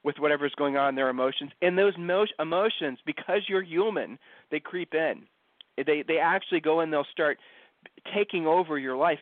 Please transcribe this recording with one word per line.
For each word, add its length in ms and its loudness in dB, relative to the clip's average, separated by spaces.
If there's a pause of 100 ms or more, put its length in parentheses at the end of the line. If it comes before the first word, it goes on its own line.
with 160 -2
whatever's 380 0
going 200 0
on 140 2
in 40 -2
their 140 0
emotions? 420 -2 (120)
And 160 2
those 200 4
mo-, 280 0 (120)
emotions, 680 -2
because 420 -2
you're 140 0
human, 560 -2 (320)
they 100 -2
creep 320 -8
in. 300 -2 (560)
They, 280 0
they 120 2
actually 420 2
go 200 2
and 120 -2
they'll 180 0
start 280 0 (760)
taking 320 -2
over 320 2
your 180 -4
life. 260 2